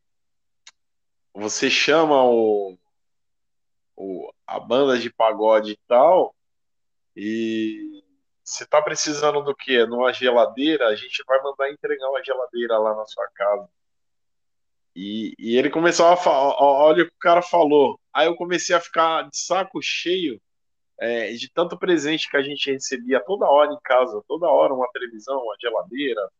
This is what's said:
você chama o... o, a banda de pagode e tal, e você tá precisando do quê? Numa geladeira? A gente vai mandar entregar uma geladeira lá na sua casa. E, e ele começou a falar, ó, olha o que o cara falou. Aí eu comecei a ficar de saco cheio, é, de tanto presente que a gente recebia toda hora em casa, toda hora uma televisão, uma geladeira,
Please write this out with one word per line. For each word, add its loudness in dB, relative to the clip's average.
você -4
chama 2
o... 0
o, -10
a -8
banda 2
de -6
pagode 2
e -18
tal, 4
e -6
você -12
tá 2
precisando -2
do -4
quê? 2
Numa 0
geladeira? 2
A 0
gente -10
vai 2
mandar -6
entregar -8
uma -4
geladeira -4
lá 0
na -8
sua -10
casa. -4
E, -10
e -2
ele 2
começou 2
a 6
falar, 2
ó, 4
olha 4
o -8
que -16
o -20
cara 4
falou. 2
Aí 2
eu 0
comecei -4
a 2
ficar -2
de -12
saco -4
cheio, -4
é, -4
de -12
tanto -4
presente -2
que -2
a 2
gente -6
recebia -2
toda -4
hora 4
em -12
casa, 0
toda -4
hora 4
uma -2
televisão, -10
uma -8
geladeira, -6